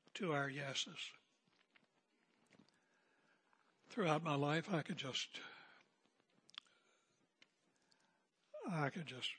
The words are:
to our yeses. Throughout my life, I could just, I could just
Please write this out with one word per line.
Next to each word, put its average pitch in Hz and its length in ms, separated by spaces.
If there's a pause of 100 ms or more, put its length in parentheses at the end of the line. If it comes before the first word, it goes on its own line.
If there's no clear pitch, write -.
(140)
to 175 180
our 139 160
yeses. 139 500 (3000)
Throughout 165 340
my 151 100
life, 147 380
I 156 80
could 160 160
just, - 320 (3500)
I 147 160
could 160 180
just 123 220 (100)